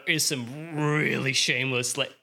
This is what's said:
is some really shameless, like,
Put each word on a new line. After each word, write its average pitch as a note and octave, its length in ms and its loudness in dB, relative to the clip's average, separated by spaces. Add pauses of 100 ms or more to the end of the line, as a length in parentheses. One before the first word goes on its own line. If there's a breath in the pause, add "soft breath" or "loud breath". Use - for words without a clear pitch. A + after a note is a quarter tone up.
is D#3+ 160 2
some D3 540 -4
really C#3+ 560 2
shameless, B2+ 640 0
like, C3 260 -4